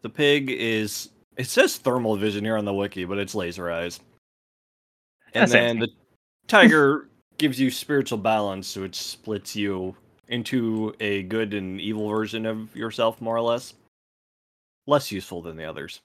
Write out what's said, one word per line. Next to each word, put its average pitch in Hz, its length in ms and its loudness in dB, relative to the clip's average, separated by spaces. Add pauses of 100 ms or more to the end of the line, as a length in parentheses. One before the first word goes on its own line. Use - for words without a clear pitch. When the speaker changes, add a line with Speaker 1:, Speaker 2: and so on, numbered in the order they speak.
Speaker 1:
The 120 80 -10
pig 143 400 4
is, 110 600 -2 (260)
it 127 100 -4
says - 320 2
thermal 120 380 0
vision 104 280 -2
here 110 120 0
on 104 80 -2
the 101 100 0
wiki, 98 300 -2
but 95 140 -4
it's 101 160 -6
laser 87 360 -6
eyes. 85 300 -6 (1300)
And 113 80 4
Speaker 2:
That's 120 100 4
Speaker 1:
then 117 260 6
Speaker 2:
it. - 20 0
Speaker 1:
the 117 80 0 (600)
tiger 156 600 8 (140)
<laughs> - 160 -20
gives 135 200 0
you 131 120 4
spiritual 135 480 -2
balance, 101 500 0
so 98 140 -8
it 92 120 -10
splits - 640 -8
you 95 400 -4 (320)
into 113 720 -2
a 101 240 -2
good 104 300 -4
and 95 260 -6
evil 107 280 -4
version 110 380 -4
of 110 300 -8
yourself, 113 440 -2
more 113 160 -4
or 117 40 -2
less, 117 340 -2 (1120)
less 143 260 2
useful 92 300 -10
than 82 140 -12
the 80 80 -12
others. 78 400 -12